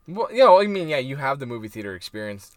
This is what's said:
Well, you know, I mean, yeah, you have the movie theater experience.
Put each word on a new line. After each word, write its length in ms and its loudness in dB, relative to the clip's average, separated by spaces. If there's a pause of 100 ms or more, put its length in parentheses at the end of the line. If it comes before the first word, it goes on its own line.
Well, 240 -4
you 100 -2
know, 200 8
I 60 2
mean, 220 -4
yeah, 100 -2
you 180 -6
have 220 -2
the 80 -10
movie 220 -10
theater 260 -10
experience. 640 -12